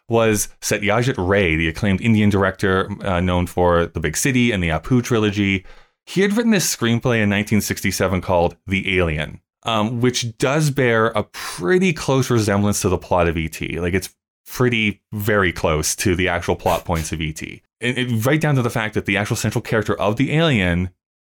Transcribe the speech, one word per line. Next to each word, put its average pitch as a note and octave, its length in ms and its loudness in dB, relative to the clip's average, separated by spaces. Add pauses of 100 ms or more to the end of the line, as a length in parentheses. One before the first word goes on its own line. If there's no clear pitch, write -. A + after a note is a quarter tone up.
was A2+ 400 2 (140)
Satyajit G#2+ 560 0
Ray, F#2 380 2
the D#2+ 120 0
acclaimed F#2 340 0
Indian G#2+ 280 4
director, F#2+ 580 0 (160)
uh, F2+ 160 0
known F2+ 280 0
for F2 400 2
The - 120 -8
Big D#2 160 -4
City B2 360 0
and G2 100 -2
the E2+ 80 0
Apu A#2+ 340 0
trilogy. G2+ 600 0 (400)
He - 160 -2
had G3+ 160 2
written A3+ 140 2
this F#3+ 220 0
screenplay A#2 500 0
in G#2 60 2
nineteen G#2 320 2
sixty-seven F#2+ 600 -2
called E2+ 360 0 (100)
The F#2+ 320 -2
Alien, D#2 420 -4 (220)
um, A2+ 380 -2
which B2 360 0
does D3 320 0
bear A#2+ 380 2
a G#2+ 160 -2
pretty F3+ 720 0
close C3+ 360 0
resemblance G#2 520 2
to G2+ 80 2
the F2+ 100 0
plot F2 280 2
of E2 100 0
E D#2+ 120 -2
T. - 300 -8
Like, F2 160 -2
it's - 200 -4 (300)
pretty, A2+ 560 0 (100)
very G#2 400 2
close D#2+ 440 0
to F#2 200 2
the F2+ 120 0
actual F2 280 0
plot E2+ 300 -2
points D#2+ 260 -4
of D#2+ 80 -8
E D#2 140 -6
T. - 300 -14 (180)
And B2 160 -2
it, A#2+ 280 -2
right D3+ 140 2
down D3+ 160 2
to C3 60 2
the A#2 80 0
fact G#2+ 240 -6
that G#2 120 -2
the F#2+ 120 0
actual G#2+ 180 -2
central G#2+ 260 -2
character - 380 -2
of G#2 160 0
The C3+ 180 -2
Alien F#2+ 580 0 (320)